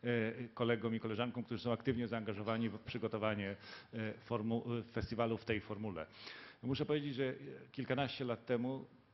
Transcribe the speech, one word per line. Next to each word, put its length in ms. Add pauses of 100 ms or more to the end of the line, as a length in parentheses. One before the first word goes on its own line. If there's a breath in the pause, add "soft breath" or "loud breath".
y, 500
kolegom 400
i 60
koleżankom, 440
którzy 180
są 100
aktywnie 360
zaangażowani 600
w 100
przygotowanie, 760 (380 loud breath)
y, 200 (140)
formu-, 500
y, 40
festiwalu 560
w 60
tej 160
formule. 460 (560 loud breath)
Muszę 240
powiedzieć, 280
że, 80
y, 140 (360)
kilkanaście 520
lat 220
temu 380 (280)